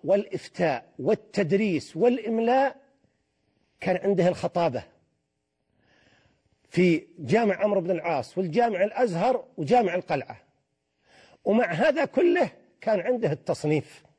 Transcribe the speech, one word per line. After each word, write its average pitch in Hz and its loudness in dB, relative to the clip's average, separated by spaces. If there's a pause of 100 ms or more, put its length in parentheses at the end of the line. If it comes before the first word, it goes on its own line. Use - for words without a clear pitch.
والإفتاء 165 -2
والتدريس 190 -2
والإملاء 240 0 (1040)
كان 185 0
عنده 185 2
الخطابة 170 -2 (1900)
في 175 2 (120)
جامع 185 0
عمرو 202 0
بن 170 -4
العاص 165 -4
والجامع 190 0
الأزهر 220 0 (120)
وجامع 180 2
القلعة، 156 -6 (1080)
ومع 202 2
هذا 277 2
كله 349 2 (300)
كان 202 0
عنده 226 -2
التصنيف، - -4 (140)